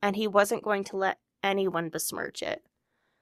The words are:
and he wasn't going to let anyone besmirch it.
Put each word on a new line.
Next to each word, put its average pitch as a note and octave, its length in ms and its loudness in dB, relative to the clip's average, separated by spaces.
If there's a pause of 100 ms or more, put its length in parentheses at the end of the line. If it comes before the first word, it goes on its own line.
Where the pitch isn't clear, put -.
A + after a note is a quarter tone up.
and G3+ 140 2
he G#3+ 120 0
wasn't G3+ 360 4
going G3+ 220 0
to G3 120 -8
let F#3+ 220 0 (220)
anyone F#3+ 480 0
besmirch - 540 -6
it. - 200 -4 (580)